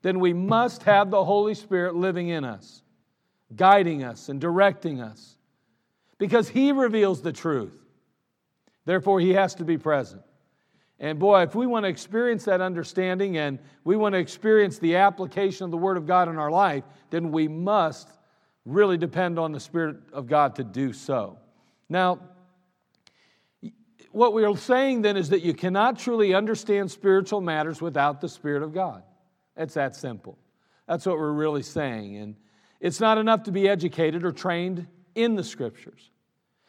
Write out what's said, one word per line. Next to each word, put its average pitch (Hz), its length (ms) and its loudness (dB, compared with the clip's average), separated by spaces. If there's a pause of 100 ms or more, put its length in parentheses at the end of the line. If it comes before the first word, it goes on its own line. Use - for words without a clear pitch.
then 185 200 -2
we 180 120 4
must 220 520 0
have 202 260 6
the 196 120 2
Holy 208 300 2
Spirit 180 420 -2
living 175 340 -2
in 156 180 -4
us, - 360 -14 (720)
guiding 185 500 6
us 123 260 -12
and 139 100 -8
directing 170 600 0
us, - 340 -18 (800)
because 208 320 2
He 269 240 2
reveals 214 480 2
the 156 120 -6
truth. 131 440 -6 (1080)
Therefore, 185 340 2
He 185 140 4
has 190 220 2
to 175 80 -8
be 160 120 0
present. 127 460 -4 (760)
And 151 200 -6
boy, 190 240 6
if 165 120 -2
we 240 120 -2
want 233 180 -2
to 190 60 0
experience 226 560 -4
that 185 160 2
understanding 185 760 -4
and 147 220 -4 (260)
we 185 120 2
want 208 180 0
to 185 40 2
experience 208 600 2
the 170 180 0
application 190 680 0
of 170 40 -8
the 170 60 -6
Word 185 220 0
of 156 80 -8
God 180 240 4
in 160 80 -6
our 151 120 -2
life, 165 340 2 (260)
then 165 220 -4
we 156 160 0
must 170 600 -2 (560)
really 185 320 2
depend 170 420 -2
on 160 140 -2
the 139 80 -10
Spirit 160 360 -6 (180)
of 135 120 -10
God 147 300 2
to 131 80 -6
do 120 300 -6
so. 110 440 -6 (520)
Now, 180 300 0 (1900)
what 226 200 4
we 220 120 4
are 208 120 2
saying 254 460 0
then 208 140 2
is 175 120 -2
that 180 140 2
you 165 120 0
cannot 202 420 0
truly 214 380 0
understand 208 560 0
spiritual 196 500 2
matters 160 400 -4
without 143 400 0
the 180 80 -8
Spirit 143 360 -6
of 156 100 -12
God. 156 300 -6 (520)
It's 160 180 -8
that 139 200 -4
simple. 120 420 -14 (520)
That's 170 180 -4
what 180 100 -2
we're 156 140 -4
really 151 320 -2
saying. 113 540 -8
And 107 180 -14 (460)
it's - 180 -4
not 220 200 4
enough 220 260 2
to 208 80 -8
be 196 160 2
educated 165 560 -2
or 175 80 -4
trained 175 560 -6 (260)
in 226 220 0
the 180 80 -4
Scriptures. - 640 -14 (580)